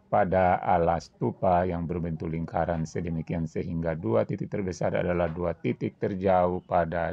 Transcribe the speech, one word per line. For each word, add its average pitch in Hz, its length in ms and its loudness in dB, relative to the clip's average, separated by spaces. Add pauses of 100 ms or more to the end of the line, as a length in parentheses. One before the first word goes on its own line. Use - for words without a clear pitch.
pada 92 560 4
alas 85 480 2
stupa 92 560 2
yang 85 240 -2
berbentuk 85 400 -4
lingkaran 82 560 -2
sedemikian 82 640 -4
sehingga 82 480 -4
dua 110 240 0
titik - 240 -6
terbesar 95 480 -4
adalah 87 320 0
dua 85 320 -4
titik 120 400 -6
terjauh 92 640 2
pada 85 500 0